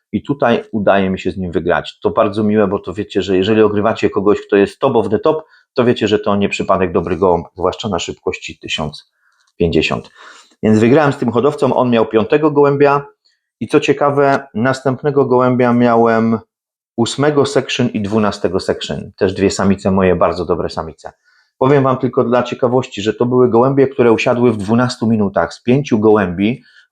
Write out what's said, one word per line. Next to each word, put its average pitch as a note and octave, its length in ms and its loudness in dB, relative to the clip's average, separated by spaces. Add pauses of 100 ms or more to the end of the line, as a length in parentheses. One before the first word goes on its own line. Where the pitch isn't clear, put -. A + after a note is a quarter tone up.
(120)
i G#2 100 -4
tutaj - 500 -2
udaje G2 380 0
mi F#2 80 -4
się F#2+ 120 -8
z E2+ 60 -8
nim F2+ 160 -8
wygrać. D#2+ 500 -4
To G#2 80 0
bardzo G#2+ 340 0
miłe, G#2 240 2
bo G2 100 -2
to F#2+ 160 -12
wiecie, G2 280 -4
że F#2 140 -2
jeżeli G#2+ 260 2
ogrywacie G#2 480 0
kogoś, G2+ 360 0
kto G#2 100 0
jest G2 220 2
top C3 180 0
of G#2 120 0
the G2+ 100 -2
top, D#3 260 -2 (300)
to B2 100 2
wiecie, A#2+ 240 0
że G#2 100 2
to G2+ 180 -2
nie G2+ 120 0
przypadek F#2 440 -2
dobry F2 240 -2
gołąb, E2+ 380 0
zwłaszcza F2+ 340 -4
na F2+ 100 -4
szybkości - 600 -10
tysiąc - 540 -10 (440)
pięćdziesiąt. D2+ 540 -2 (520)
Więc G#2+ 160 4
wygrałem C#3 340 4
z C3+ 40 -10
tym A#2+ 160 -4
hodowcą, B2+ 420 0
on B2 160 0
miał A2+ 160 2
piątego D3 440 0
gołębia C#3+ 560 2 (540)
i A2 80 -8
co D3+ 120 2
ciekawe, C#3 720 0
następnego C3 720 -2
gołębia B2 480 2
miałem A#2 680 2 (580)
ósmego C#3 500 0
section B2 420 -2
i G#2+ 140 -6
dwunastego G2 580 -2
section. - 560 -6
Też F#2 180 -2
dwie F#2+ 160 2
samice G2 400 0
moje, F#2 260 2
bardzo F2 280 -2
dobre E2 260 -4
samice. D#2 420 -12 (460)
Powiem C3+ 260 2
wam C3 140 0
tylko B2 260 -2
dla A#2+ 180 0
ciekawości, A#2+ 600 -4
że G#2+ 120 -2
to A#2+ 120 -2
były B2 240 2
gołębie, C3 380 2
które A#2+ 240 2
usiadły A#2+ 400 0
w G#2+ 40 -4
dwunastu A#2 500 -2
minutach G#2 480 -2
z - 80 -20
pięciu C3 360 0
gołębi G#2 640 0 (300)